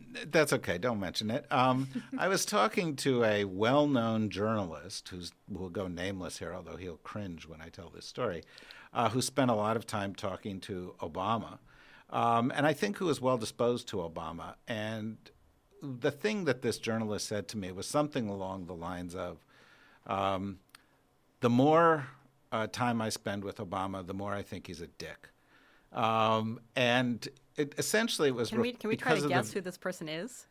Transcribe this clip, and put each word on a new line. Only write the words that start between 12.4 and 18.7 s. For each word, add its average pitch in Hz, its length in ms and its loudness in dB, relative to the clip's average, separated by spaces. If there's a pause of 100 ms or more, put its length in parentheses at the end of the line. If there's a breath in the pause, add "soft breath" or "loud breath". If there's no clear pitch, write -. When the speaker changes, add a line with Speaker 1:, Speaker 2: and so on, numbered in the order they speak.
Speaker 1:
and 147 120 2
I 156 60 4
think 202 240 -2
who 190 80 -2
was 135 160 2
well 127 160 4
disposed 120 520 0
to 107 80 -4
Obama. 82 580 -6 (120)
And 110 480 -4 (680)
the 135 300 -2
thing 208 320 -2
that 135 180 2
this 110 160 0
journalist 110 500 -2
said 104 220 -2
to - 80 -8
me 92 140 -4
was 92 160 -8
something 143 400 0
along 95 380 -6
the 87 100 -8